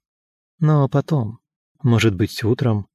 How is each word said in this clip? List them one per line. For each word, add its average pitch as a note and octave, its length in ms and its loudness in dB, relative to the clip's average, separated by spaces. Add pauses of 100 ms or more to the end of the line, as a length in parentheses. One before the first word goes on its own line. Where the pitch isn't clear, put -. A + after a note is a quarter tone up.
(600)
Но D3+ 300 2
потом, C3 500 -2 (440)
может A2 320 2
быть, G2 280 -4
утром. A2 520 -2